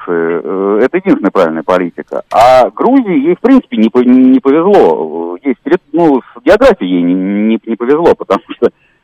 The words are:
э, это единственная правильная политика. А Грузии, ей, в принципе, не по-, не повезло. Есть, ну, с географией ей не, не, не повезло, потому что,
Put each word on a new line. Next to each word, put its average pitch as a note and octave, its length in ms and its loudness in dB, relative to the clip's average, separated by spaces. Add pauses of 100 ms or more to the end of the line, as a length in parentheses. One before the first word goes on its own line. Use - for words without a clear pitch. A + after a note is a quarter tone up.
э, F2+ 760 -4
это D3+ 140 -4
единственная C#3+ 340 -2
правильная D#2+ 320 -2
политика. F2+ 680 -6
А B2 400 4
Грузии, F#3+ 580 0
ей, F3+ 60 0
в - 60 -6
принципе, B3+ 380 0
не A2 100 2
по-, B2 160 -2
не C3 340 4
повезло. F2+ 1040 0
Есть, C3+ 160 -4 (340)
ну, D3+ 280 2
с - 240 -16
географией G3 460 2
ей F2+ 120 -2
не, F2 120 -2
не, G2+ 520 -2
не A2+ 100 -6
повезло, C#3 380 0
потому - 280 -4 (140)
что, - 140 -2 (320)